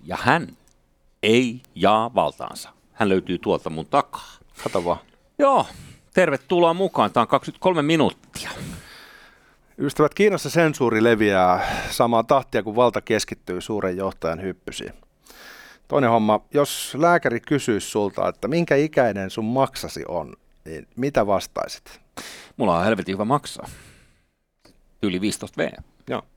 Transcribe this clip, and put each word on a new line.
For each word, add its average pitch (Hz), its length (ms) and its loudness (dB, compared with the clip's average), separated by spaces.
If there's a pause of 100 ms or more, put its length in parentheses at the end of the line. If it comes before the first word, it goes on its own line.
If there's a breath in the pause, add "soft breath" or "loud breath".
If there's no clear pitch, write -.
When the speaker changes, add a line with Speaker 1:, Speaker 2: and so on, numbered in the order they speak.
Speaker 1:
ja 82 160 -8
hän 139 280 2 (760)
ei 120 380 4 (140)
jaa 110 400 2
valtaansa. - 540 -2 (240)
Hän 107 160 0
löytyy 95 300 0
tuolta 90 320 -2
mun 80 160 -10
takaa. - 440 -4 (320)
Speaker 2:
Kato 90 220 -4
vaan. 85 140 -2 (400)
Speaker 1:
Joo, 277 280 2 (480 loud breath)
tervetuloa 170 600 2
mukaan. 165 380 0
Tää - 80 2
on 113 80 2
kaksikymmentäkolme 160 540 0
minuuttia. - 680 -2 (1300 loud breath)
Speaker 2:
Ystävät, 147 360 0
Kiinassa 196 360 2
sensuuri 127 540 2
leviää 98 640 4 (240 loud breath)
samaa 117 320 2
tahtia, 127 400 0
kun 104 140 -6
valta 117 240 4
keskittyy 98 600 -4
suuren 95 360 -4
johtajan 92 460 -4
hyppysiin. - 500 -10 (960 loud breath)
Toinen 139 220 2
homma, 107 300 4 (140)
jos - 440 -2
lääkäri 156 420 2
kysyisi 123 500 -2
sulta, 98 380 -2
että 95 200 -6
minkä 156 280 0
ikäinen 120 540 0
sun 110 140 -6
maksasi 120 640 -4
on, 78 260 -8 (300)
niin 78 320 -14
mitä 127 300 0
vastaisit? - 720 -4 (560 loud breath)
Speaker 1:
Mulla 87 220 2
on 87 60 0
helvetin 95 280 -2
hyvä 98 120 -4
maksa. 143 420 -4 (1400 loud breath)
Yli 92 180 -2
viisitoista 101 420 -4
V. 76 60 -2 (420)
Speaker 2:
Joo. 120 120 -6 (140)